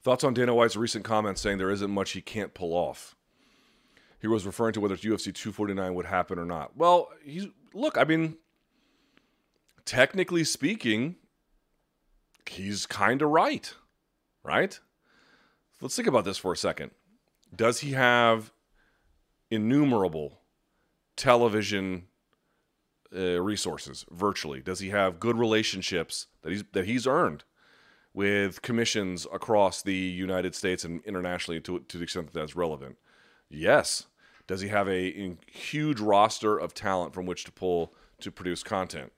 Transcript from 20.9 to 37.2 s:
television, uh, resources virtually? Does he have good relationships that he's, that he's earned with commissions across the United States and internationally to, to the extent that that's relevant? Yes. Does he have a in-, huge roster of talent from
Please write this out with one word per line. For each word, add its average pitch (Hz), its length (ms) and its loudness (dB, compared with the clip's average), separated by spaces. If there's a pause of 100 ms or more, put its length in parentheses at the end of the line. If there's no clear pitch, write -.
television, 104 920 2 (1080)
uh, 90 260 0
resources 90 680 -6
virtually? 85 480 -2
Does 90 200 -6
he 98 100 -8
have 95 320 0
good 117 160 2
relationships 110 880 0 (140)
that 80 100 -6
he's, 101 120 -4 (100)
that - 140 0
he's 120 200 -2
earned 131 380 0 (680)
with 101 460 0
commissions 107 720 -2
across 98 480 2
the 98 140 -2
United 92 580 -2
States 92 320 -2
and 85 180 -8
internationally 90 560 -6
to, 87 200 -6
to - 180 -14
the 85 60 -6
extent 82 280 -8
that 82 80 -8
that's 78 160 -8
relevant? 76 400 -4 (540)
Yes. 95 560 2 (400)
Does 92 160 -4
he 101 60 -4
have 101 200 2
a 92 200 0
in-, 90 400 -8
huge 151 520 -4
roster 107 560 4
of 85 200 -6
talent 92 400 -2
from 92 100 -6